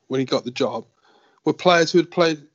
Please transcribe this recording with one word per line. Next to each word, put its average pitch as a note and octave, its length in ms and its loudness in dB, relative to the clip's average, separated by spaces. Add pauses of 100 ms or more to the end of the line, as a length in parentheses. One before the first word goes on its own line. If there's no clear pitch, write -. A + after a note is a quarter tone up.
when C3 120 -4
he C3 80 -2
got B2 180 -4
the B2 60 -10
job A#2 340 -4 (600)
were D3+ 80 0
players E3+ 380 2
who F3+ 60 4
had D#3+ 140 0
played E3 280 0 (160)